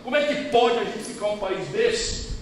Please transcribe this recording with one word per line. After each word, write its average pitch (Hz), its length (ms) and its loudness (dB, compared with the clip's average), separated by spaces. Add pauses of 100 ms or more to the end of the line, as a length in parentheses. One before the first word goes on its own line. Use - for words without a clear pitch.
Como 247 120 -2
é 294 100 4
que 277 260 -2
pode 233 260 6
a 214 60 0
gente 196 160 -6
ficar 208 280 -6
um 208 120 -2
país 190 300 -4
desse - 720 -2